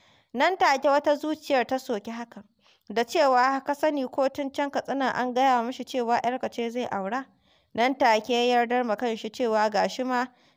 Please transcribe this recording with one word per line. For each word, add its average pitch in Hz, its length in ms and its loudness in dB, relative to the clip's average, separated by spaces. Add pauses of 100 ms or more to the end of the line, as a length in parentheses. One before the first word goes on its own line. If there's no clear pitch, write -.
(340)
Nan 320 240 2
take 285 300 2
wata 294 300 4
zuciyar 285 500 -2
ta 262 80 -2
soki 226 360 -6
hakan, 233 320 -14 (440)
da 220 160 -2
cewa 269 640 4
ka 285 80 -2
sani 285 340 0
ko 269 220 0
tun 277 200 -6
can 285 220 -4
Katsina 254 420 -2
an 247 200 -2
gaya 254 280 4
mishi 247 220 -6
cewa 240 400 -2
'yarka 240 260 -4
ce 233 200 -4
zai 240 200 -4
aura? 202 360 -4 (480)
Nan 254 220 2
take 220 340 2
ya 240 260 2
yardar 240 300 2
ma 214 100 -2
kanshi 226 340 -4
cewa 220 420 0
ga 190 160 2
shi 220 160 -6
ma 254 220 -2 (320)